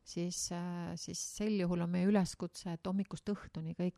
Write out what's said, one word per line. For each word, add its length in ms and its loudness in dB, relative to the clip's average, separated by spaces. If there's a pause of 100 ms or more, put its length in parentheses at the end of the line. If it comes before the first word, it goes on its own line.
siis, 480 -2
äh, 420 -4
siis 240 -6 (180)
sel 220 2
juhul 220 2
on 100 2
meie 160 4
üleskutse, 680 2
et 140 -6
hommikust 420 -2
õhtuni 460 -4
kõik 240 0